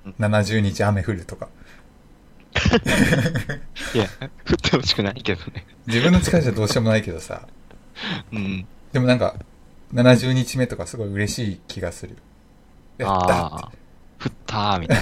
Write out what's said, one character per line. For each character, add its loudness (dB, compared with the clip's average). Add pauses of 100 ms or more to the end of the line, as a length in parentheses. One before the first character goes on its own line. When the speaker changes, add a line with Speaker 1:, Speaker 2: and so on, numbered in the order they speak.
Speaker 1:
う -16
ん。 -16
Speaker 2:
七 4
十 0
日 0
雨 2
降 -2
る -8
と -14
か。 -12 (1080)
Speaker 1:
<laughs> 0
い 0
や、 2
降 -2 (480)
っ 4
て 2
ほ 0
し -2
く 0
な -2
い -6
け -2
ど -8
ね。 -12 (200)
Speaker 2:
自 0
分 6
の 6
力 2
じ -2
ゃ 2
ど -2
う 2
し -2
よ 2
う 0
も 2
な 4
い 0
け -10
ど -8
さ。 -12 (840)
Speaker 1:
う -6
ん。 -6 (260)
Speaker 2:
で 2
も 2
な 6
ん 2
か、 0 (580)
七 8
十 0
日 0
目 0
と -6
か -8
す -12
ご -6
い -6
嬉 -2
し -4
い -14
気 -12
が -4
す -12
る。 -16 (840)
や -2
っ 2
た 4
ー 0
っ -8 (100)
て。 -14
Speaker 1:
あ -18 (500)
ー。 -4
降 -6
っ -8 (140)
た -6 (160)
ー 0
み -4
た 4
い 6